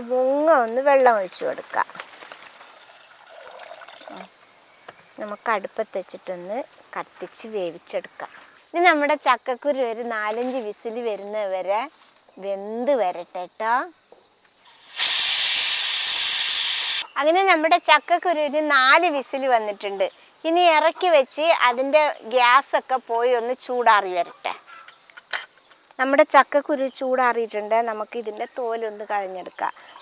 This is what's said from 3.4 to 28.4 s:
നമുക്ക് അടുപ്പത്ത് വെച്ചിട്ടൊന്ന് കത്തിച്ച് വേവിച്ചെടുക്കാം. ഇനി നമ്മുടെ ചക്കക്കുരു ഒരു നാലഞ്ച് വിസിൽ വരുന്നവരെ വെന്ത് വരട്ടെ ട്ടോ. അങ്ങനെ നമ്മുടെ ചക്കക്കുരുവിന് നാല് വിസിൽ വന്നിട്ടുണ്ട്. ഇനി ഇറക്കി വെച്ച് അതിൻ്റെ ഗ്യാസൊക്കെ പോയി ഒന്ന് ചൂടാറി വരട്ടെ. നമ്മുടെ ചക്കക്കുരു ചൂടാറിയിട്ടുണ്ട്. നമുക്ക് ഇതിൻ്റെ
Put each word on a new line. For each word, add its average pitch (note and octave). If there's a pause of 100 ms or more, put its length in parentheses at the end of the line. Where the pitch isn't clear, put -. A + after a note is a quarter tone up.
നമുക്ക് G#3
അടുപ്പത്ത് G3+
വെച്ചിട്ടൊന്ന് F#3 (380)
കത്തിച്ച് - (100)
വേവിച്ചെടുക്കാം. F3 (400)
ഇനി E4+
നമ്മുടെ D4 (120)
ചക്കക്കുരു C4 (100)
ഒരു A3+ (120)
നാലഞ്ച് A#3
വിസിൽ G#3+ (140)
വരുന്നവരെ G3+ (640)
വെന്ത് G#3+
വരട്ടെ F3+ (140)
ട്ടോ. A3+ (3500)
അങ്ങനെ E4 (100)
നമ്മുടെ E4 (120)
ചക്കക്കുരുവിന് D4+ (140)
നാല് D4
വിസിൽ C4+ (120)
വന്നിട്ടുണ്ട്. G3+ (400)
ഇനി F4 (140)
ഇറക്കി D#4+
വെച്ച് C#4+ (220)
അതിൻ്റെ C4 (320)
ഗ്യാസൊക്കെ B3+ (100)
പോയി A#3
ഒന്ന് A#3+ (120)
ചൂടാറി A3+
വരട്ടെ. - (1500)
നമ്മുടെ C#4 (100)
ചക്കക്കുരു C#4 (100)
ചൂടാറിയിട്ടുണ്ട്. A#3 (140)
നമുക്ക് G#3+
ഇതിൻ്റെ G#3+ (100)